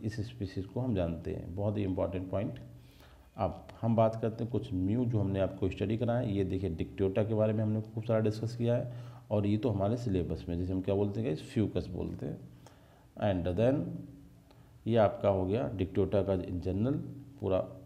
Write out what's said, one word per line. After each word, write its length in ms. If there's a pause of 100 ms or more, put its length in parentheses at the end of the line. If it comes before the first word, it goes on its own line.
इस 240
species 360
को 160
हम 140
जानते 400
हैं, 200
बहुत 240
ही 60
important 460
point। 280 (800)
अब 300 (140)
हम 160
बात 260
करते 220
हैं 60
कुछ 240
म्यू 300
जो 160
हमने 200
आपको 300
study 260
कराया। 320
ये 160
देखिए 260
dictyota 540
के 100
बारे 180
में 120
हमने 160
खूब 240
सारा 160
discuss 360
किया 200
है, 340 (200)
और 160
ये 120
तो 100
हमारे 280
syllabus 520
में, 100
जिसे 140
हम 80
क्या 140
बोलते 260
हैं 80
गाइस, 140 (100)
Fucus 340
बोलते 400
हैं। 120 (840)
And 240 (100)
then 220 (1040)
ये 100
आपका 320
हो 180
गया 220
dictyota 540
का 140
in 240
general 380 (420)
पूरा 240 (220)